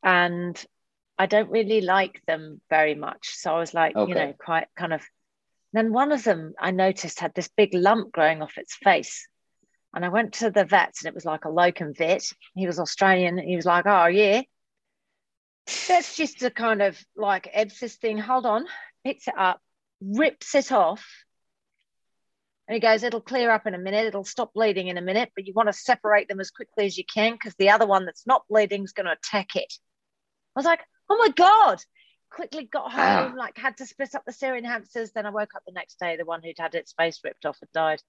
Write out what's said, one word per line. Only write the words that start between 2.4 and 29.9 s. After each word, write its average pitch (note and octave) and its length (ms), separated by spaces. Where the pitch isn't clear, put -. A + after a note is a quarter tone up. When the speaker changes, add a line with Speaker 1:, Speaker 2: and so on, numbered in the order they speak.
Speaker 1:
very D#3 260
much. - 400
So D#3+ 180
I E3 60
was E3 140
like, E3 220
you G#2+ 60
Speaker 2:
Okay. F3+ 120
Speaker 1:
know, C#3+ 240
quite E3 380
kind E3+ 180
of, D#3 100
then A3 220
one C4+ 180
of C4 120
them E3 360
I F3+ 120
noticed F#3+ 480
had E3+ 160
this F3+ 200
big G#3+ 200
lump G3 360
growing D#3+ 300
off - 160
its - 180
face. - 520
And F3 100
I F3+ 60
went G#3+ 260
to A3+ 140
the G3 160
vet F3+ 360
and D#3+ 60
it D#3+ 60
was, F3+ 100
like, D#3 220
a D#3 40
locum E3+ 440
vet. E3 300
He F#3 100
was F3 140
Australian. F3+ 580
He F3+ 180
was E3 100
like, F3 200
"Oh, F#3+ 220
yeah. G3+ 340
That's F4 300
just - 240
a B3+ 80
kind A3+ 320
of, G3 180
like, G3+ 380
abscess G#3+ 440
thing. A3 200
Hold B3 300
on." A3+ 180
Picks - 220
it - 100
up, F#3 240
rips G3+ 540
it C#4 160
off. G3+ 340
And G#3+ 60
he A3+ 60
goes, A3 240
"It'll A#3 180
clear A#3+ 300
up A3 160
in F#3+ 80
a - 40
minute. G3+ 280
It'll G3+ 180
stop - 300
bleeding G3+ 320
in F3+ 100
a F3 40
minute, G3 340
but G3 100
you F#3+ 80
wanna G#3 200
separate - 540
them F#3+ 120
as F#3+ 100
quickly - 380
as F#3 100
you F#3 80
can A3+ 320
'cause G#3 180
the G3 140
other A3 160
one F#3+ 200
that's - 200
not C4+ 240
bleeding G3+ 340
is F#3+ 100
gonna F#3 180
attack - 440
it." - 160